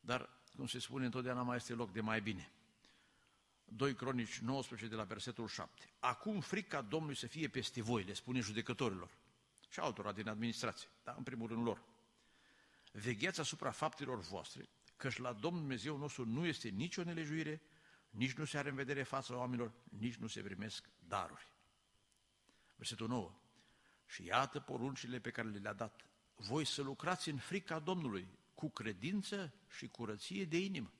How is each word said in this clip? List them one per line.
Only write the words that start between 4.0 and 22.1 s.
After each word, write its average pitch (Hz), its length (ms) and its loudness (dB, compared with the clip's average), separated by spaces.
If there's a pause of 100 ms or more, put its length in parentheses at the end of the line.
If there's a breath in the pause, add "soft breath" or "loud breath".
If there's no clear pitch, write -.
nouăsprezece, 120 500 0
de 107 60 -4
la 110 100 0
versetul 107 440 -2
șapte: - 500 -6
„Acum 185 420 2
frica 185 420 0
Domnului 143 340 0
să - 100 -4
fie 151 220 0
peste 120 340 0
voi”, 110 200 4
le 95 100 -2
spune 127 280 0
judecătorilor 107 680 2 (580)
și - 120 -6
altora 104 320 0
din 104 160 -2
administrație, 110 600 0 (160)
dar 123 120 -6
în 131 60 -6
primul 113 260 -4
rând 117 140 0
lor. 113 200 2 (1080 loud breath)
„Vegheați 120 480 0
asupra - 300 0
faptelor 131 500 0
voastre, - 480 -6 (280)
căci 131 200 -2
la 123 160 -2
Domnul 160 280 0
Dumnezeu 135 360 0
nostru 139 280 -2
nu 123 220 2
este 139 220 0
nicio 151 360 0
nelejuire, 160 580 0 (480 loud breath)
nici 127 220 2
nu 151 120 0
se 147 140 0
are 143 100 2
în 135 60 0
vedere 135 280 0
fața 131 340 -2
oamenilor, 123 360 2 (160)
nici 113 280 -2
nu 117 100 -4
se 104 160 -4
primesc 98 560 -6
daruri.” 85 500 -2 (1300 soft breath)